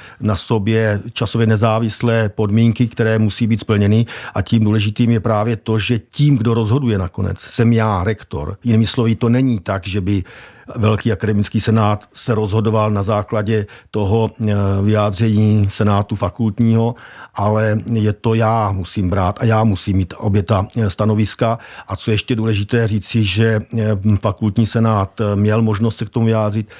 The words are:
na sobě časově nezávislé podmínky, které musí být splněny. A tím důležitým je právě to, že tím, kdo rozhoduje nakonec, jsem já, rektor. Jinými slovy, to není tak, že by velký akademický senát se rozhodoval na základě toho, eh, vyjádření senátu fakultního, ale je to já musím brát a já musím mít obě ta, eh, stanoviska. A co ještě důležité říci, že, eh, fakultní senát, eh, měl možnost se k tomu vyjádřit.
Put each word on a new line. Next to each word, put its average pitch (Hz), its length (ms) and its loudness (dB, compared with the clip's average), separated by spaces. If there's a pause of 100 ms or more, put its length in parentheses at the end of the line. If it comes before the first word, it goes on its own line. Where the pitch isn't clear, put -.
(200)
na 107 160 0
sobě 110 640 0 (120)
časově 113 340 -2
nezávislé 113 800 2
podmínky, 113 600 2
které 110 300 0
musí 107 280 0
být 107 140 0
splněny. 104 460 2 (280)
A 107 80 -2
tím 113 220 2
důležitým 107 460 0
je 113 100 2
právě 110 360 0
to, 110 220 -2
že 107 200 -2
tím, 143 400 0
kdo 117 160 0
rozhoduje 113 440 0
nakonec, 95 420 -4
jsem 117 320 0
já, 107 320 2
rektor. 95 600 -6
Jinými 113 220 4
slovy, 113 280 0
to 117 140 0
není 120 320 2
tak, 95 260 -6
že 98 140 -2
by 95 240 -2 (520)
velký 107 360 0
akademický 104 480 -2
senát 107 540 0
se - 200 -4
rozhodoval 107 560 0
na 101 120 -2
základě 104 640 -2 (240)
toho, 107 400 0 (180)
eh, 104 60 0 (280)
vyjádření 107 880 2
senátu 101 460 0
fakultního, 113 800 0 (400)
ale 107 440 0 (140)
je 107 200 0
to 113 220 -2
já 110 380 0
musím 92 380 -4
brát 95 300 0
a - 40 0
já 110 200 2
musím 98 320 0
mít 92 200 -2
obě 101 260 0
ta, 101 240 0 (100)
eh, 107 140 0
stanoviska. 110 680 0 (300)
A 95 80 -6
co - 140 -6
ještě 110 260 0
důležité 110 520 0
říci, 107 360 -2
že, 107 360 2 (180)
eh, 107 440 0
fakultní 107 440 0
senát, 110 540 0
eh, 104 160 0
měl 107 260 2
možnost 110 360 -2
se 113 60 -8
k 101 60 -10
tomu 113 160 0
vyjádřit. 107 420 0 (120)